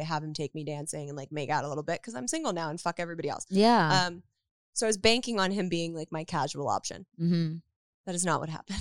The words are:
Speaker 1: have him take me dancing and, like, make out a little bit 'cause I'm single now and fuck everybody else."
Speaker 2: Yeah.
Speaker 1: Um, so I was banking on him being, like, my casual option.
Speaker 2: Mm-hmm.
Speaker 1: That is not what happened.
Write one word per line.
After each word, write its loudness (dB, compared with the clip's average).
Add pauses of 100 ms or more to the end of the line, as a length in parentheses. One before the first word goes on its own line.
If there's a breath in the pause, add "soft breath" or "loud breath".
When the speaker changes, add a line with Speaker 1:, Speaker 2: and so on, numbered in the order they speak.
Speaker 1:
have -2
him -6
take -6
me -8
dancing -6
and, -10
like, -12
make -4
out 0
a -4
little -4
bit -4
'cause -12
I'm -8
single -2
now -2
and -8
fuck -4
everybody -4
else." -8
Speaker 2:
Yeah. 6
Speaker 1:
Um, -10 (500)
so -2
I 4
was 2
banking 4
on 4
him 0
being, -2
like, -8
my -4
casual -2
option. -2 (140)
Speaker 2:
Mm-hmm. 2 (480)
Speaker 1:
That -4
is 0
not 4
what -4
happened. -8